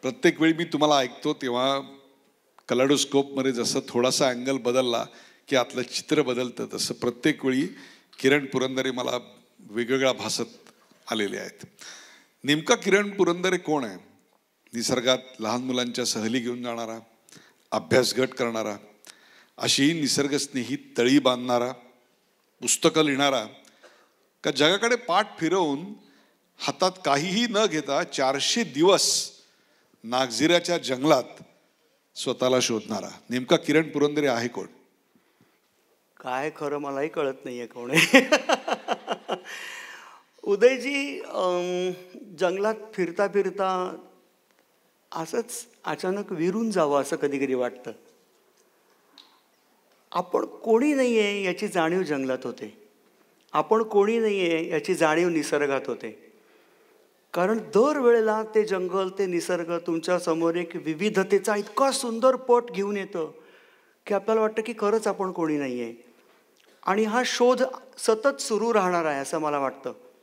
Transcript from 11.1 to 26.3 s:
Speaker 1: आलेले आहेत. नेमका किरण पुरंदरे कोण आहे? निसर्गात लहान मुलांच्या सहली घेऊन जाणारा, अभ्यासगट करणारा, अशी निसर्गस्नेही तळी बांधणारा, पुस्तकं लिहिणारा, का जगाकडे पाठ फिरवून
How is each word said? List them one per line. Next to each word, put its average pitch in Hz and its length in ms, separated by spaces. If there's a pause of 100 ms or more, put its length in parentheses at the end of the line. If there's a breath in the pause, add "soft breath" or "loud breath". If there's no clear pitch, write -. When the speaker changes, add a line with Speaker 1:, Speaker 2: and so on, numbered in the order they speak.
Speaker 1:
आलेले 101 240
आहेत. - 300 (760 loud breath)
नेमका 156 300
किरण 202 360
पुरंदरे 185 460
कोण 151 280
आहे? 95 140 (760)
निसर्गात 123 440 (220)
लहान 110 200
मुलांच्या 123 440
सहली 113 340
घेऊन 123 240
जाणारा, 117 360 (720 soft breath)
अभ्यासगट 123 580
करणारा, 113 480 (840 loud breath)
अशी 143 420
निसर्गस्नेही 139 760 (220)
तळी 127 200
बांधणारा, 127 540 (880)
पुस्तकं 156 440
लिहिणारा, 135 420 (1000 soft breath)
का 160 60
जगाकडे 190 460
पाठ 208 420
फिरवून 160 460 (720 soft breath)